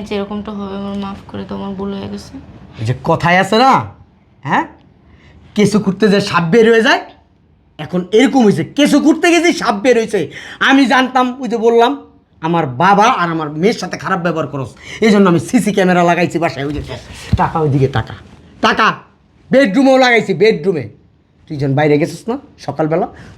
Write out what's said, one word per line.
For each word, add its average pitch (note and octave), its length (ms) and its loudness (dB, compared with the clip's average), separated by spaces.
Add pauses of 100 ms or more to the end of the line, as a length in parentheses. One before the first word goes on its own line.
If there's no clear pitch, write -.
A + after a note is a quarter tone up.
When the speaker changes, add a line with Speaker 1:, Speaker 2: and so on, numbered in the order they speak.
Speaker 1:
যে - 80 -6
এরকমটা G#3 420 -6
হবে, G3 220 -10
আমার G3 240 -8
মাফ G3 160 -10 (100)
করে G3 160 -10
দাও, G3+ 120 -10
আমার G3 200 -10
ভুল G3 180 -8
হয়ে G3 160 -10
গেছে। G3+ 200 -16 (460)
Speaker 2:
ওই A#2 100 -8
যে B2+ 60 -2 (140)
কথায় E3+ 340 2
আছে F#3+ 220 0
না, C4 80 4 (760)
হ্যাঁ, A#3+ 160 0 (880)
কেঁচো G#3 300 2
খুঁড়তে F#3+ 280 -2
যে G3+ 60 2 (120)
সাপ F3 220 0
বের A3+ 200 6
হয়ে A3 160 4
যায়, F4+ 120 2 (800)
এখন E3 220 -6 (180)
এরকম C4 280 4
হয়েছে, D#3 180 2 (120)
কেঁচো D4 280 4
খুঁড়তে D#4 300 2
গেছি E4+ 160 2 (100)
সাপ G#3+ 240 -2
বের B3+ 160 4
হয়েছে। G#3+ 200 -2 (480)
আমি C4+ 140 4 (100)
জানতাম, B3+ 340 2 (160)
ওই B3 100 -8
যে A#3 140 -4
বললাম, A#3 260 4 (500)
আমার E3 220 0 (200)
বাবা G3+ 220 4 (140)
আর E3+ 140 -2
আমার D#3+ 140 -6 (140)
মেয়ের F#3+ 200 0
সাথে F3 220 -10
খারাপ F3 220 -4
ব্যবহার D#3 260 -4
করস, C3+ 180 -8 (360)
এই A3+ 80 6
জন্য G3+ 180 6
আমি E3 160 2
সিসি G#3 280 0
ক্যামেরা F3+ 340 2
লাগাইছি E3+ 320 0
বাসায়। D3 260 -4
ওই D3 80 -6
যে C#3+ 60 -8 (580)
টাকা, F3 240 -2
ওইদিকে C3+ 240 2 (100)
টাকা, G#2 160 -8 (520)
টাকা A#3 200 2 (640)
বেডরুমেও C4 540 4
লাগাইছি, A#3 280 2 (100)
বেডরুমে। F3+ 420 0 (640)
তুই D#3 140 -12
যখন C#3 180 -2
বাইরে D3 220 4
গেছিস E3+ 300 -4
না B3 60 -4 (300)
সকালবেলা, D#3+ 400 -2 (320)